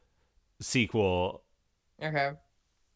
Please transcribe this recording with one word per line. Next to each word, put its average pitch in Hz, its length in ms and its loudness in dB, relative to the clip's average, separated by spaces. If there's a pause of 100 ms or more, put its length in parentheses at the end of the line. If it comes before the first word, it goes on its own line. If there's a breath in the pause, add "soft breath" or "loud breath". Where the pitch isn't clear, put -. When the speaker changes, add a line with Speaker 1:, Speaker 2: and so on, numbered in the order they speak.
(600)
Speaker 1:
sequel 95 840 0 (580)
Speaker 2:
Okay. 147 300 -2 (640)